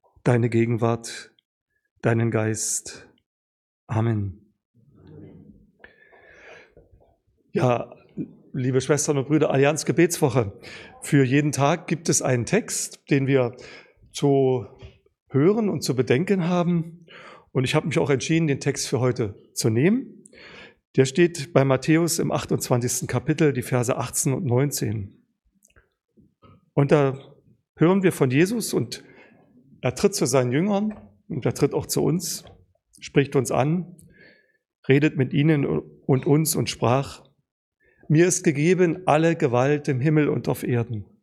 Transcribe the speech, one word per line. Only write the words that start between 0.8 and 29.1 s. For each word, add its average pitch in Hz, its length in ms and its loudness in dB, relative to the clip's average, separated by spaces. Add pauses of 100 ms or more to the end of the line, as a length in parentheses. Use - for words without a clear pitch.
deinen 117 300 0
Geist. - 800 -4 (760)
Amen. 107 680 -4 (3000)
Ja, - 420 -2 (600)
liebe 131 260 -2
Schwestern 147 380 0
und 135 100 -4
Brüder, 147 240 0
Allianz 143 320 0
Gebetswoche. 135 760 0 (440)
Für 139 240 2
jeden 143 260 2
Tag 139 360 0
gibt - 200 -6
es 156 140 0
einen 127 240 0
Text, - 640 -4
den 135 180 2
wir 127 300 0 (580)
zu 135 520 0 (640)
hören 196 400 2
und 156 120 -4
zu 139 140 -4
bedenken 160 520 0
haben. 175 600 -2 (440)
Und 131 120 0
ich 127 100 -2
habe 151 140 0
mich 156 100 -2
auch 165 140 0
entschieden, 160 340 0
den 139 140 -2
Text - 280 -6
für 131 120 -2
heute 120 360 -2 (200)
zu 120 160 0
nehmen. 175 520 -2 (720)
Der 131 100 6
steht 170 460 0
bei 135 140 4
Matthäus 156 540 0
im - 120 -2
achtundzwanzigsten 123 760 -2
Kapitel, 147 460 0
die 120 100 -6
Verse 123 340 -2
achtzehn 131 360 -4
und 170 120 -6
neunzehn. 120 800 -4 (1500)
Und 139 180 2
da 139 260 2 (580)
hören 185 280 2
wir 175 80 2
von 143 180 0
Jesus 185 420 0
und - 320 -4 (800)